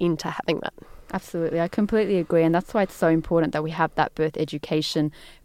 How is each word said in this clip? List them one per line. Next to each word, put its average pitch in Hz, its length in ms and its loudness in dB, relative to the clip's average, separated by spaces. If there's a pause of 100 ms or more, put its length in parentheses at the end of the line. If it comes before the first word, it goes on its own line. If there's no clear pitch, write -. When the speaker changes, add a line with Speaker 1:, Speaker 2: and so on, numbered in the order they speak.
Speaker 1:
into 170 300 0
having - 300 -2
that. - 120 -8 (400)
Speaker 2:
Absolutely. 165 480 -4
I 170 80 0
completely 208 500 0
agree. 165 240 2
And 165 120 4
that's 180 180 -2
why 214 100 2
it's 190 120 -2
so 175 140 2
important 165 440 2
that 151 100 2
we 160 100 -4
have 160 220 -2
that - 200 0
birth 156 240 -2
education 151 760 -2 (320)